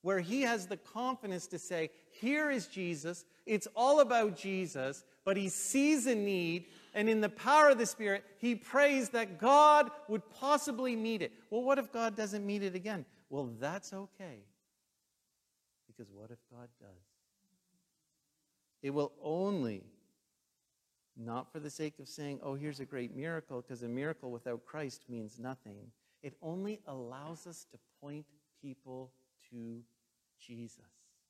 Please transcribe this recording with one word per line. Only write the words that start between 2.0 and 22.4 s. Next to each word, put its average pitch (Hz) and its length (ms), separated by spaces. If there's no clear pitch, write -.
"Here 294 420
is 233 160
Jesus. 175 560
It's 214 220
all 277 240
about 226 340
Jesus," 156 720
but 196 140
he 196 100
sees 277 580
a 254 80
need, 180 560
and 214 140
in 220 140
the 208 80
power 285 400
of 262 80
the 226 80
Spirit, 202 400
he 240 160
prays 269 560
that 196 280
God 294 500
would 208 220
possibly 254 680
meet 220 240
it. 143 100
Well, 233 140
what 277 160
if 233 140
God 226 240
doesn't 208 280
meet 202 160
it 185 140
again? 185 300
Well, 139 160
that's 160 360
okay, 185 500
because 104 240
what 104 180
if 117 100
God 120 180
does? 104 120
It 139 60
will 143 320
only, 151 640
not 117 360
for 160 80
the 147 100
sake 151 300
of 135 80
saying, 143 340